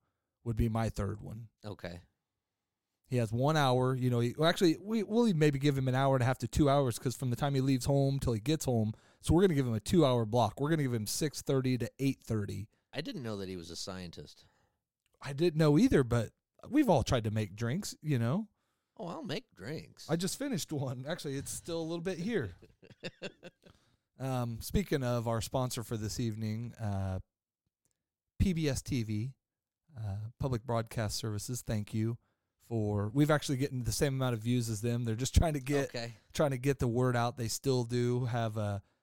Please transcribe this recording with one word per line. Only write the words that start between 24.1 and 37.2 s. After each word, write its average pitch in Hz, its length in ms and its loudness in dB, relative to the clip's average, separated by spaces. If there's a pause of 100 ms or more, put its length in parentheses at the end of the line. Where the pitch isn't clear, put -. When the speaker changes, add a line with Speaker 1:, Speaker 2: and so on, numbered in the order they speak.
Speaker 1:
Um, 123 420 -4
speaking 165 420 -2
of 120 240 0
our 113 140 0
sponsor 127 420 -2
for 113 140 -4
this 107 220 -6
evening, 110 600 -4
uh, 95 400 -2 (1160)
P 190 160 4
B 160 160 0
S 127 140 -2
T 131 180 -2
V, 110 320 -4 (640)
uh, 104 200 -6 (220)
Public 123 240 0
Broadcast 113 540 -2
Services, 110 480 -6
thank 107 260 -4
you 113 280 0 (480)
for, 104 480 0
we've 147 160 4
actually 147 260 2
getting 127 260 -4
the 110 80 -2
same 143 220 0
amount 131 220 0
of 110 60 -4
views 120 280 0
as 107 120 -4
them. 120 240 -2
They're 113 100 -2
just 127 180 -4
trying 165 200 6
to 143 60 -4
get, 139 300 -2
Speaker 2:
Okay. 117 240 -8 (200)
Speaker 1:
trying 151 180 2
to 131 80 -4
get 135 180 2
the 135 100 0
word 123 280 2
out. 120 220 0